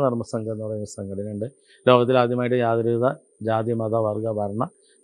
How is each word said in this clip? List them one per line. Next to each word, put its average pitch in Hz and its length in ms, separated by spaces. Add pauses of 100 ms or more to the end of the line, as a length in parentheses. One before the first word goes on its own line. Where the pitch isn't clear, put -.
ധർമ്മ 120 260
സംഘം 110 220
എന്ന് 107 120
പറയുന്ന 107 300
സംഘടനയുണ്ട്. 101 500 (420)
ലോകത്തിൽ 123 340
ആദ്യമായിട്ട് 123 420
യാതൊരുവിധ 117 420 (420)
ജാതി, 110 320
മത, 110 140 (120)
വർഗ, 107 200 (140)
വർണ്ണ, 104 220 (420)